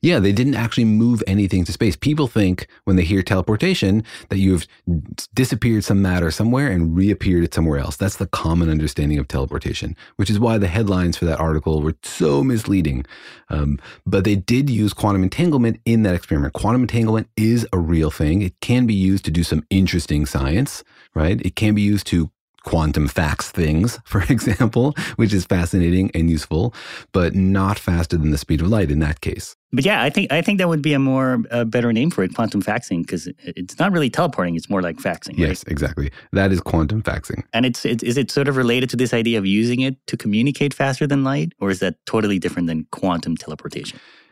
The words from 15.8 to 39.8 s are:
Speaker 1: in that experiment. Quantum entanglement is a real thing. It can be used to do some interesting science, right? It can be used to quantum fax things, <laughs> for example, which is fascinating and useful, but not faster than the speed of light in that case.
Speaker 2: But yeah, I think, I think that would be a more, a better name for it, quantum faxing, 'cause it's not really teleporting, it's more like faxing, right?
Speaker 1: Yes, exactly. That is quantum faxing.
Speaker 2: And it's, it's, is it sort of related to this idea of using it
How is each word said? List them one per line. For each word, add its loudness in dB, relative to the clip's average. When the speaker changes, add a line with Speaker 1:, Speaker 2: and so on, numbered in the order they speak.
Speaker 1:
in 2
that 2
experiment. -2
Quantum 0
entanglement 0
is 2
a 0
real 2
thing. 0
It -4
can 2
be 2
used 2
to -2
do 2
some -2
interesting 2
science, -2
right? 0
It -4
can 2
be 2
used 0
to 2
quantum 0
fax -2
things, 0
<laughs> -20
for 0
example, 2
which 2
is 0
fascinating 2
and 2
useful, -2
but 2
not 2
faster 0
than 2
the 0
speed -2
of 0
light 2
in 2
that -2
case. -8
Speaker 2:
But 0
yeah, 2
I 2
think, -2
I 2
think 0
that 2
would 0
be 0
a 2
more, 2
a -2
better 0
name 2
for -2
it, -6
quantum -2
faxing, -4
'cause -8
it's -14
not 2
really 2
teleporting, -2
it's -8
more 0
like -4
faxing, -6
right? 4
Speaker 1:
Yes, -4
exactly. -4
That 4
is 2
quantum 0
faxing. -6
Speaker 2:
And 0
it's, -4
it's, -2
is 0
it -2
sort 0
of 0
related 2
to -4
this 0
idea 2
of 0
using 2
it 0